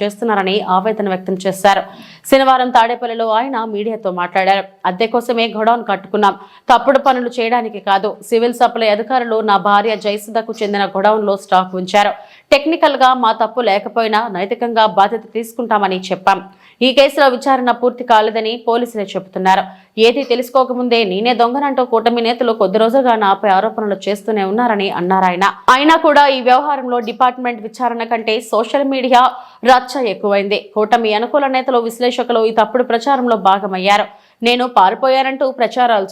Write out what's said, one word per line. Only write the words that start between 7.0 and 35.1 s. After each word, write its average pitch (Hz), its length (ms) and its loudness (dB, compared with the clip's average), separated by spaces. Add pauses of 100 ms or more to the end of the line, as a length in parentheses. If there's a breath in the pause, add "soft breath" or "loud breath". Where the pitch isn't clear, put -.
చేయడానికి 226 520 -4
కాదు. 196 420 -2
సివిల్ 240 320 0
సప్లై 233 340 0
అధికారులు 226 520 -2
నా 208 160 2
భార్య 208 400 2
జయసుధకు 214 640 -6
చెందిన 202 240 -2
గోడౌన్లో 202 500 0
స్టాక్ 185 380 0
ఉంచారు. 190 380 0 (400 loud breath)
టెక్నికల్గా 285 600 2
మా 233 180 0
తప్పు 220 280 -4
లేకపోయినా 220 680 -2
నైతికంగా 220 580 -2
బాధ్యత 202 460 0
తీసుకుంటామని 214 680 -2
చెప్పాం. 190 480 -2 (340 soft breath)
ఈ 254 100 2
కేసులో 277 360 4
విచారణ 247 420 0
పూర్తి 240 340 -2
కాలేదని 220 640 0
పోలీసులే 233 360 -2
చెబుతున్నారు. 190 600 0 (340 loud breath)
ఏది 240 260 2
తెలుసుకోకముందే 247 800 0
నేనే 208 300 0
దొంగనంటూ 254 500 0
కూటమి 233 380 0
నేతలు 233 300 -2
కొద్ది 214 260 0
రోజులుగా 233 380 2
నాపై 202 320 0
ఆరోపణలు 208 480 0 (120)
చేస్తూనే 202 360 -4
ఉన్నారని" 202 460 -2
అన్నారు 185 340 0
ఆయన. 180 200 0 (260)
అయినా 294 260 4
కూడా 294 300 4
ఈ 269 140 0
వ్యవహారంలో 254 580 0
డిపార్ట్‌మెంట్ 240 640 -2
విచారణ 233 420 -6
కంటే 226 360 -4
సోషల్ 226 440 -2
మీడియా 254 480 2 (320 loud breath)
రచ్చ 247 420 2
ఎక్కువైంది. 202 680 -2
కూటమి 214 400 0
అనుకూల 240 320 0
నేతలు, 254 320 0
విశ్లేషకులు 240 680 -2
ఈ 226 40 0
తప్పుడు 220 320 0
ప్రచారంలో 247 540 0
భాగమయ్యారు. 196 680 0 (360 soft breath)
నేను 247 260 0
పారిపోయానంటూ 262 800 2